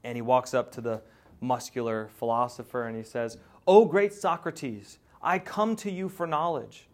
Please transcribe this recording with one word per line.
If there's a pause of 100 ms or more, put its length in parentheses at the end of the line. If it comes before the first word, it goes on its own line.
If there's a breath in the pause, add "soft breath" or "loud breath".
And
he
walks
up
to
the (400 soft breath)
muscular
philosopher
and
he
says, (300 loud breath)
"O
great
Socrates, (220 soft breath)
I
come
to
you
for
knowledge."